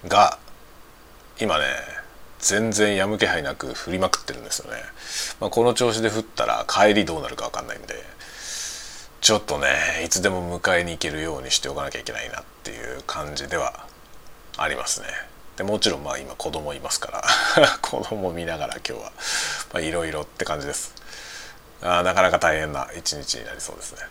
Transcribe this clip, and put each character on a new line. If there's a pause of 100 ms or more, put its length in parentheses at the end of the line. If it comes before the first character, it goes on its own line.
が、 (1000)
今
ね、 (760)
全
然
止
む
気
配
な
く
降
り
ま
く
っ
て
る
ん
で
す
よ
ね。 (640)
ま
あ、
こ
の
調
子
で
降
っ
た
ら
帰
り
ど
う
な
る
か
分
か
ん
な
い
ん
で、 (1300)
ち
ょ
っ
と
ね、
い
つ
で
も
迎
え
に
行
け
る
よ
う
に
し
て
お
か
な
き
ゃ
い
け
な
い
な
っ (180)
て
い
う
感
じ
で
は (720)
あ
り
ま
す
ね。 (500)
で、
も
ち
ろ
ん
ま
あ
今
子
供
い
ま
す
か (320)
ら、
<laughs>
子
供
見
な
が
ら (100)
今
日
は、 (600)
ま
あ、
い
ろ
い
ろ
っ
て
感
じ
で
す。 (880)
あ
ー、
な
か
な
か
大
変
な (120)
一
日
に
な
り
そ
う
で
す
ね。 (100)